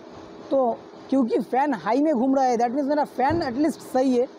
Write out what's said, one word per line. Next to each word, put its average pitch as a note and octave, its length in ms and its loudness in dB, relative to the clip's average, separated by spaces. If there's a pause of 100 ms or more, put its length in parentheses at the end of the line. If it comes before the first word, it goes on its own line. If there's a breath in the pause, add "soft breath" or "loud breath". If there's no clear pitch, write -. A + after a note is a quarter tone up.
(520)
तो C4 260 2 (320)
क्योंकि C4+ 320 2
fan C4+ 320 0
हाई G#3+ 280 0
में D#4 120 2
घूम C4+ 220 2
रहा C4+ 100 2
है B3 120 2
that A#3+ 140 2
means C4+ 180 -2
मेरा D4 160 2
fan C#4+ 380 0
एटलीस्ट C#4 380 0
सही C4 360 2
है। B3 100 2 (120)